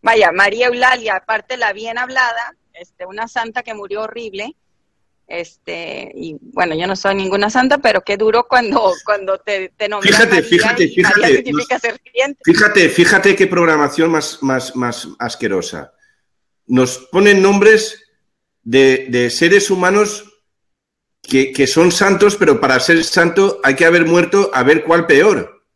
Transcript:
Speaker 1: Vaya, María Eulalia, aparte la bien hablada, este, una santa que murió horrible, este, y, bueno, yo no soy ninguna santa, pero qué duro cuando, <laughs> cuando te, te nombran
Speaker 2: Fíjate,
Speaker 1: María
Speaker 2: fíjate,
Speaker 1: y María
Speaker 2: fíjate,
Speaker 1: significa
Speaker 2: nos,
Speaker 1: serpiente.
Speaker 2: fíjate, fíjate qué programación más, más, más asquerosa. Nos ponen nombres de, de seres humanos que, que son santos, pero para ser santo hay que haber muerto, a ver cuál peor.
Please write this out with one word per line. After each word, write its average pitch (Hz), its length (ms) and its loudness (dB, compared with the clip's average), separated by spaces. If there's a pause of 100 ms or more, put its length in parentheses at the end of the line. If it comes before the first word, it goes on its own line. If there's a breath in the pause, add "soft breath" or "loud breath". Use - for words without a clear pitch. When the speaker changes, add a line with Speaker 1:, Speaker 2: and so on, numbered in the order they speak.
Speaker 1:
Vaya, 220 300 2
María 202 340 0
Eulalia, 247 500 0
aparte 220 400 -8
la 233 160 -4
bien 226 260 -10
hablada, 247 580 -6 (180)
este, 175 320 -20
una 214 220 -12
santa 226 340 -8
que 233 120 -14
murió 202 280 -10
horrible, 220 540 -12 (720)
este, 165 880 -14
y, 160 260 -14
bueno, 175 340 -6
yo 170 120 -4
no 190 100 -4
soy 196 180 -4
ninguna 196 340 -2
santa, 254 300 0
pero 214 240 0
qué 202 140 -6
duro 220 320 0
cuando, 233 500 0
<laughs> - 60 -20
cuando 190 340 -4
te, 190 380 -8
te 208 120 -6
nombran 202 240 0
Speaker 2:
Fíjate, 208 240 2
Speaker 1:
María 156 120 0
Speaker 2:
fíjate, 190 360 2
Speaker 1:
y - 180 0
María - 120 2
Speaker 2:
fíjate, 139 220 2
Speaker 1:
significa - 380 -4
Speaker 2:
nos, - 80 -6
Speaker 1:
serpiente. 254 600 -6
Speaker 2:
fíjate, 180 440 2
fíjate 185 480 2
qué 190 100 2
programación 165 640 0
más, 156 320 -4
más, 131 340 -4
más 120 320 -8 (100)
asquerosa. 95 760 -8 (760)
Nos 127 320 0 (120)
ponen 196 320 4
nombres 202 600 2 (600)
de, 131 460 2
de 123 220 0
seres 202 400 2
humanos 196 540 0 (1000)
que, 135 300 0
que 135 140 0
son 170 240 2
santos, 196 460 2
pero 156 240 2
para 131 200 2
ser 165 240 2
santo 185 600 0
hay 135 120 2
que 165 100 4
haber 170 200 4
muerto, 175 460 2
a 131 100 0
ver 156 220 2
cuál 165 220 2
peor. 160 580 2 (100)